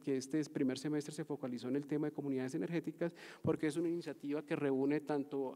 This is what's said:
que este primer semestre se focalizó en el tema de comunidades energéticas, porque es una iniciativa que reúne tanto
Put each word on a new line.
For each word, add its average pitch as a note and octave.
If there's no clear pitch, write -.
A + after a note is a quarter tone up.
que C#3
este C3+
primer C3+
semestre D3+
se E3
focalizó B2
en C3+
el C#3+
tema D3+
de D3
comunidades C3
energéticas, E3+
porque D#3+
es D3
una E3+
iniciativa D3+
que D#3
reúne C#3
tanto C#3